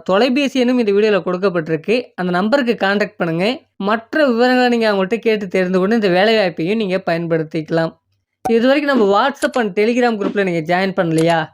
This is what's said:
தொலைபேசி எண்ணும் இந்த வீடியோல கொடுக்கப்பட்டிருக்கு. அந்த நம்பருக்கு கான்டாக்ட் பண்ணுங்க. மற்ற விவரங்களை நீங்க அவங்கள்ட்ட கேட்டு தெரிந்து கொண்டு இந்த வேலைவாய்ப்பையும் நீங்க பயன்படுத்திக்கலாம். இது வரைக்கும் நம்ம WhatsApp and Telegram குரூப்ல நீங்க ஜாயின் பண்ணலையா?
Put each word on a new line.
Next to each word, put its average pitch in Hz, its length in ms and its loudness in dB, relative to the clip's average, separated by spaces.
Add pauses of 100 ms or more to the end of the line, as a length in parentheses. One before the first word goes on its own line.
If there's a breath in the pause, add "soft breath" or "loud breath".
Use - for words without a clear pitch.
தொலைபேசி 254 560 0
எண்ணும் 247 220 2
இந்த 202 100 0
வீடியோல 208 280 2
கொடுக்கப்பட்டிருக்கு. 180 760 -2 (180)
அந்த 180 160 -4
நம்பருக்கு 220 460 0
கான்டாக்ட் 202 420 -2
பண்ணுங்க. 170 280 -2 (320)
மற்ற 226 480 -2
விவரங்களை 247 420 2
நீங்க 226 200 2
அவங்கள்ட்ட 196 300 0
கேட்டு 214 280 -2
தெரிந்து 185 340 0
கொண்டு 214 200 0
இந்த 202 100 2
வேலைவாய்ப்பையும் 202 720 2
நீங்க 185 220 -2
பயன்படுத்திக்கலாம். 165 880 -2 (520)
இது 226 220 2
வரைக்கும் 285 260 2
நம்ம 233 180 4
WhatsApp 262 460 0
and 220 160 -2
Telegram 233 440 0
குரூப்ல 196 260 -2
நீங்க 170 220 -2
ஜாயின் 185 320 -2
பண்ணலையா? 165 420 2 (140)